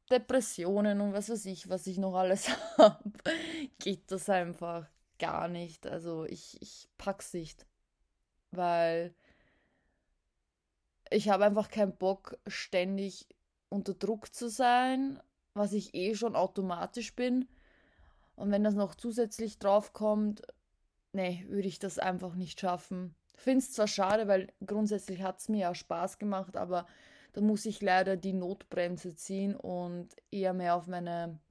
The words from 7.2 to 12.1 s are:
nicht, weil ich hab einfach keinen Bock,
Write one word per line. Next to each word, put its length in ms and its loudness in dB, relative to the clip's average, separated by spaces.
nicht, 340 -12
weil 640 0
ich 180 2
hab 120 4
einfach 300 4
keinen 260 0
Bock, 500 -2